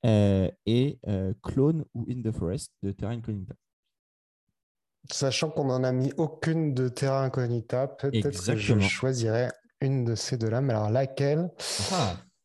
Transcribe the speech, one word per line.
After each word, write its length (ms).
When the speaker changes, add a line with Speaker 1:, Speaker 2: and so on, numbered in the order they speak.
Speaker 1:
euh, 440
et, 420
euh, 260
Clone 400
ou 160
In 120
the 100
Forest 400
de 80
Terra 200
Incognita. 420
Speaker 2:
Sachant 380
qu'on 160
n'en 180
a 80
mis 240
aucune 580
de 140
Terra 380
Incognita, 640
peut-être 240
que 20
je 200
Speaker 1:
Exactement. 300
Speaker 2:
choisirais 720
une 240
de 100
ces 220
deux-là, 240
mais 120
alors 160
laquelle ? 640
Speaker 1:
Ah. 240